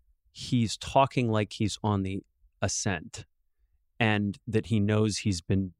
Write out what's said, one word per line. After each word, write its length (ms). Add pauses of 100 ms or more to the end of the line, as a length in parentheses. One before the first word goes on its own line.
(320)
he's 460
talking 540
like 220
he's 300
on 180
the 220 (360)
ascent 640 (760)
and 480
that 200
he 120
knows 400
he's 220
been 380